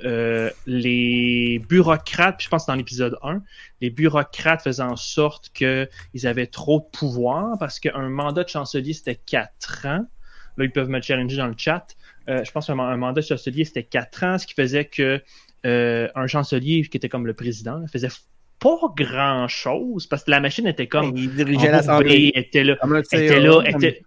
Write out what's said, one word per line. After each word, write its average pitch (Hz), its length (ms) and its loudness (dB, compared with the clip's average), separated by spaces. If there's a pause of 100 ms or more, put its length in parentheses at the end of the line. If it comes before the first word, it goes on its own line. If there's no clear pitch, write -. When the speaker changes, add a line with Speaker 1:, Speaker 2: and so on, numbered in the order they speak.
Speaker 1:
euh, 117 440 -2 (180)
les 120 1000 0
bureaucrates, 175 680 4
puis - 80 -10
je - 40 -12
pense 156 140 0
que - 20 -20
c'est 143 60 -4
dans 131 60 -2
l'épisode 123 460 -4
un, 170 180 -6 (400)
les 123 80 -2
bureaucrates 151 720 2
faisaient 131 220 -2
en 123 120 -4
sorte - 600 -2
que 131 340 0 (240)
ils 127 140 -4
avaient 120 200 -2
trop 151 340 0
de - 160 -14
pouvoir 139 600 -2
parce 147 220 -8
qu'un 135 300 -4
mandat 147 340 -2
de 175 60 -14
chancelier, 143 440 -6
c'était 127 220 -8 (100)
quatre - 640 -6
ans. 175 180 -2 (520)
Là, 135 80 0
ils 131 60 -2
peuvent 131 180 -2
me 131 120 -4
challenger 127 360 -2
dans 131 100 -2
le 113 100 -8
chat. 170 300 -2 (420)
Euh, 127 140 -2
je - 80 -14
pense 151 160 -6
qu'un 147 80 -2
man-, 127 180 -2
un 123 40 -4
mandat 127 240 -2
de 151 40 -2
chancelier, 139 400 -4
c'était 123 180 -8
quatre - 400 -6
ans, 185 140 0
ce - 100 -8
qui - 60 -16
faisait 139 320 0
que, 135 360 -2 (440)
euh, 120 500 0
un 131 120 -4
chancelier 147 560 0
qui - 140 -8
était - 120 -6
comme 120 160 -6
le 113 80 -4
président, 120 460 -8
là, 165 120 -10
faisait 127 180 -6 (500)
pas 330 200 4 (160)
grand-chose 139 1120 -2
parce 143 160 -6
que 151 80 0
la 143 80 6
machine 143 280 -2
était 135 200 -2
comme 147 300 0
Speaker 2:
Il 131 180 -4
dirigeait 143 320 2
Speaker 1:
embourbée, 151 40 4
Speaker 2:
l'Assemblée. 147 640 6
Speaker 1:
était 135 280 2
là, 139 160 4
Speaker 2:
Comme 139 160 2
un 156 40 4
Speaker 1:
était 156 280 2
Speaker 2:
C 147 80 8
E 143 140 8
O, 160 120 10
Speaker 1:
là, 151 100 2
Speaker 2:
comme 143 120 0
Speaker 1:
était, - 240 0